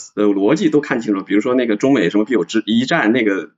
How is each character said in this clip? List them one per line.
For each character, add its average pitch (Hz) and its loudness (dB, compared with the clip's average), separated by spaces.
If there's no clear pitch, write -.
呃， 104 0
逻 101 2
辑 175 -2
都 147 2
看 139 -4
清 107 -2
楚， 95 -4
比 95 -4
如 104 4
说 123 -2
那 127 0
个 107 0
中 135 0
美 98 2
什 101 0
么 107 2
必 120 -4
有 92 0
之 110 -2
一 117 0
战， 143 0
那 120 2
个 95 -2